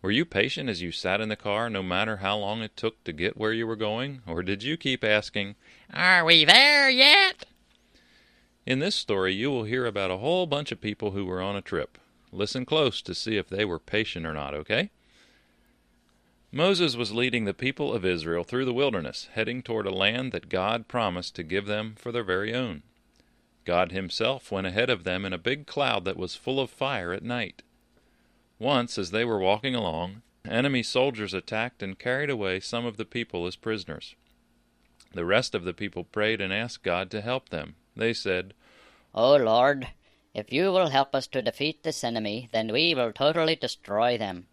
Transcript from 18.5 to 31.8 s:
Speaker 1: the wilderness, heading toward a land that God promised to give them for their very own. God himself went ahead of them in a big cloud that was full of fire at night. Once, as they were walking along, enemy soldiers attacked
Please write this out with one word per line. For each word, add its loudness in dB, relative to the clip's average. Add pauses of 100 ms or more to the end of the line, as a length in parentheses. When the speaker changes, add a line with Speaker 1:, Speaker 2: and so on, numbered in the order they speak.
Speaker 1:
the -2
wilderness, -2
heading -4
toward -4
a -2
land 0
that -6
God 0
promised -4
to -8
give -2
them -6
for -10
their -2
very 0
own. -4 (840)
God 2
himself -4
went -2
ahead 0
of -2
them -2
in -4
a -6
big -4
cloud 0
that -4
was -6
full -4
of -2
fire -4
at -6
night. -6 (960)
Once, 0
as -4
they 0
were 0
walking 2
along, -4 (260)
enemy 0
soldiers 0
attacked -4